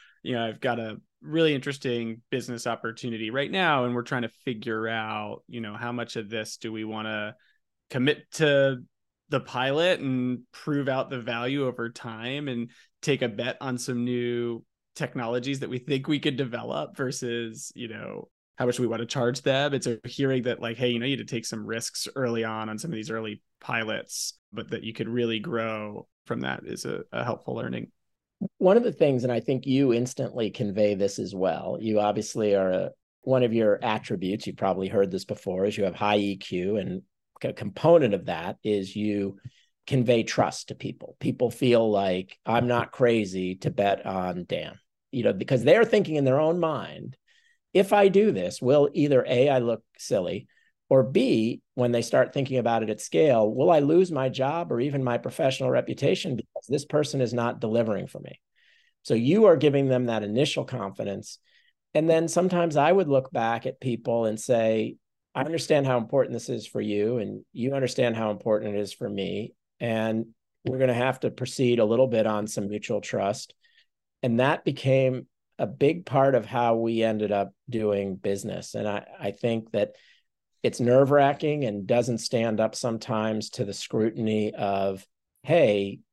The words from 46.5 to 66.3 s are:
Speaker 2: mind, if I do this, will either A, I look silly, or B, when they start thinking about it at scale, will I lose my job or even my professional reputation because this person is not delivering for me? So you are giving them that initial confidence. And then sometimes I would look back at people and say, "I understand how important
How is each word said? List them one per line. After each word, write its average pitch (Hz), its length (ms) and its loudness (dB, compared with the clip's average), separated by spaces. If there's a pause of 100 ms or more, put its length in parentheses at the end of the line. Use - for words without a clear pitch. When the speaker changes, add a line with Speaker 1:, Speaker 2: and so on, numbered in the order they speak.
Speaker 2:
mind, 123 560 -6 (580)
if 196 180 4
I 202 160 8
do 196 240 6
this, 92 300 -4
will 143 300 6
either 143 340 4
A, 131 220 4
I 135 100 4
look 117 240 0 (160)
silly, 95 480 -2 (420)
or 135 140 6
B, 135 580 2 (140)
when 123 180 2
they 120 100 2
start - 300 2
thinking 131 240 -2
about 117 260 2
it 107 80 -2
at 107 100 -4
scale, 123 520 4
will 135 180 4
I 160 100 6
lose 170 300 4
my 135 200 0
job 143 420 -2
or 117 80 0
even 139 240 -2
my 120 140 0
professional 135 520 -2
reputation 139 640 0
because - 300 -12
this 143 200 -2
person 147 340 0
is 120 140 0
not 117 260 -2
delivering 110 460 0
for - 140 -16
me? - 200 -18 (640)
So - 120 0
you 147 300 6
are 175 120 10
giving 139 320 4
them 127 180 2
that 113 160 0
initial 120 420 0
confidence. 101 760 -8 (560)
And 156 140 4
then 165 200 4
sometimes 175 480 2
I 147 140 6
would 185 180 4
look 135 220 2
back 117 360 -2
at - 140 -8
people 117 440 -2
and 110 160 -2
say, 113 560 2 (380)
"I 131 80 -2
understand 151 440 2
how 127 120 2
important 123 340 0